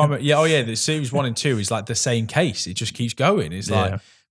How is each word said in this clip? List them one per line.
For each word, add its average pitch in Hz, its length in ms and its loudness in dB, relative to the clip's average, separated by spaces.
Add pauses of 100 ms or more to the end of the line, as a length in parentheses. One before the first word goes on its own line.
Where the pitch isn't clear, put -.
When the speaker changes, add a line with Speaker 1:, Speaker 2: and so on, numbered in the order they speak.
(100)
Speaker 1:
remember. 139 120 0
Yeah, 147 140 4
oh 156 80 6
yeah, 160 160 4
the 113 160 -2
series 151 340 -2
one 139 140 0
and 120 100 -2
two 127 240 0
is, 98 120 -2
like, 107 160 -2
the 120 80 -4
same 117 320 0
case. 131 400 -2
It 90 80 -8
just 113 180 -6
keeps 120 220 -4
going. 139 400 0
It's 98 160 -6
like, 104 220 0
Speaker 2:
Yeah. 98 60 -4 (320)